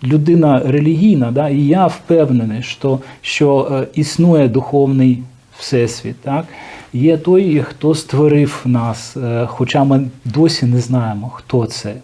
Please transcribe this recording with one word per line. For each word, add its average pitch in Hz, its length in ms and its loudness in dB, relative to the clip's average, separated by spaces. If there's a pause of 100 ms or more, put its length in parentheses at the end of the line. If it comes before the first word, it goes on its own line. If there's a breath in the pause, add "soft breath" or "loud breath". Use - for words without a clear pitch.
людина 151 640 2
релігійна, 151 640 2
да, 143 180 0
і 139 120 0
я 165 260 2
впевнений, 127 760 0
що, 135 360 -4 (240 loud breath)
що, 139 500 0
е, 131 220 -4
існує 151 540 2
духовний 131 760 2 (360)
всесвіт, 117 640 -4
так? 143 240 -6 (480 loud breath)
Є 151 240 2
той, 175 520 2
хто 156 260 -2
створив 147 720 0
нас, 117 520 -4
е, 120 320 -4
хоча 139 360 0
ми 135 220 2 (180)
досі 147 420 0
не 123 140 2
знаємо, 117 540 -4
хто 117 320 -2
це. 107 380 -10